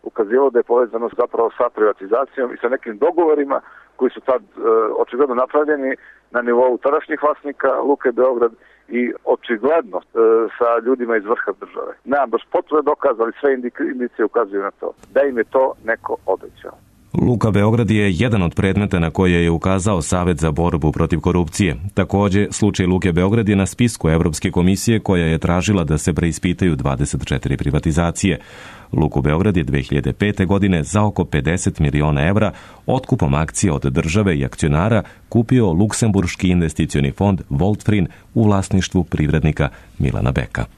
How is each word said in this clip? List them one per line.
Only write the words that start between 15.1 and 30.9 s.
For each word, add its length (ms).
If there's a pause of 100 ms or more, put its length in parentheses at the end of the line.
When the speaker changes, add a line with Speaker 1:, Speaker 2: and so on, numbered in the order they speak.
Speaker 1:
da 160
im 80
je 60
to 300 (100)
neko 300 (120)
obećao. 520 (500)
Speaker 2:
Luka 240
Beograd 400
je 200
jedan 320
od 120
predmeta 440
na 120
koje 320
je 60
ukazao 520
Savet 360
za 140
borbu 400
protiv 280
korupcije. 560 (180)
Takođe, 580
slučaj 340
Luke 260
Beograd 380
je 60
na 100
spisku 440
Evropske 420
komisije 480
koja 260
je 120
tražila 460
da 140
se 160
preispitaju 640
dvadeset 520
četiri 300
privatizacije. 800 (540)
Luku 280
Beograd 360
je 60
dve 180
hiljade 320
pete 320
godine 380
za 200